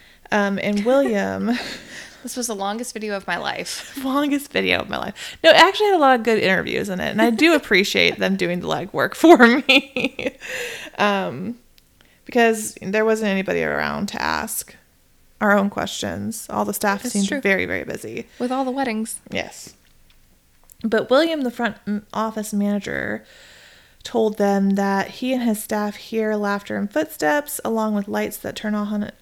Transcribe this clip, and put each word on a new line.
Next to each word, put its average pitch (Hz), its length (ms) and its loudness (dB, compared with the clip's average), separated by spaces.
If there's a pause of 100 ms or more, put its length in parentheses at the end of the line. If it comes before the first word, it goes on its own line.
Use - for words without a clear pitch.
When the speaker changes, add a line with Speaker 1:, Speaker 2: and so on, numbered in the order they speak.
(300)
Speaker 1:
Um, 202 320 0
and 208 220 0
Speaker 2:
<laughs> - 0 -
Speaker 1:
William 220 720 2 (640)
Speaker 2:
This - 140 -10
was 240 100 -6
the 233 80 -4
longest 202 380 -6
video 208 240 -6
of 190 100 -8
my 175 100 -2
life. - 640 -8
Speaker 1:
<laughs> 269 60 -8
Longest 277 480 -2
video 185 280 2
of - 80 -6
my - 100 -6
life. - 440 -10
No, 320 80 8
it - 60 10
actually 381 300 6
had 392 100 4
a - 20 4
lot 262 220 6
of 214 40 -6
good 226 140 2
interviews 185 500 0
in 180 120 -4
it, - 100 -2
and 208 100 0
I 226 100 6
do 302 240 4
appreciate 190 640 2
them 190 180 0
doing 180 240 -2
the 170 80 -8
legwork 151 460 -2
for 330 220 10
<laughs> 233 320 6
me. - 680 0 (600)
Um, 196 600 -2 (680)
because 226 540 2
there 214 240 0
wasn't 220 260 0
anybody 190 320 0
around 76 480 -2
to - 120 -6
ask 78 520 -4 (680)
our 208 120 4
own 202 140 2
questions. 202 800 -6
All 208 160 -2
the 202 80 -6
staff 202 300 -2
Speaker 2:
That's 247 100 -8
Speaker 1:
seemed 202 160 0
Speaker 2:
true. 285 140 -2
Speaker 1:
very, 196 240 2
very 90 180 -4
busy. - 420 -10 (120)
Speaker 2:
With 247 120 -2
all 262 140 -2
the 254 60 -4
weddings. 233 500 -4 (100)
Speaker 1:
Yes. - 440 -10 (1080)
But 220 280 0
William, 302 320 2
the 247 80 -2
front 233 260 -4 (100)
m-, 208 280 -4
office 214 400 -4
manager, 202 720 -2 (760)
told 220 360 0
them 196 320 2
that 196 400 0
he 254 240 -4
and 254 80 -2
his 214 200 0
staff 208 340 -4
hear 220 400 -4
laughter 202 420 -2
and 202 120 -4
footsteps, 302 720 -2
along 220 320 -2
with 202 140 -2
lights 208 300 -4
that - 180 -10
turn 214 180 -4
on, 208 360 -4 (120)